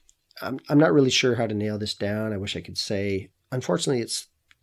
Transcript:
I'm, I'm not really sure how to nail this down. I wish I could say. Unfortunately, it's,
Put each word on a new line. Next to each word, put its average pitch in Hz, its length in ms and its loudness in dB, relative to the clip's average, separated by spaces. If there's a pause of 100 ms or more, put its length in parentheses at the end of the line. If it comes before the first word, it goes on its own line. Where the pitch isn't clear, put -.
(400)
I'm, 120 280 -8
I'm 147 100 4
not 160 160 6
really 135 160 6
sure 123 240 2
how 113 140 0
to 107 60 -4
nail 104 240 -2
this 104 160 -6
down. 107 380 -4
I 101 60 -4
wish 98 180 -6
I 87 40 -6
could 92 180 -10
say. 98 520 -4 (200)
Unfortunately, 135 500 0
it's, - 280 -8 (340)